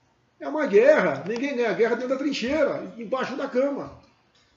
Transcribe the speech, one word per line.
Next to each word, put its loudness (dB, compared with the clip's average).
É -10
uma -2
guerra. 6
Ninguém -4
ganha 0
a -2
guerra 2
dentro -6
da 0
trincheira, -2
embaixo -6
da -6
cama. -4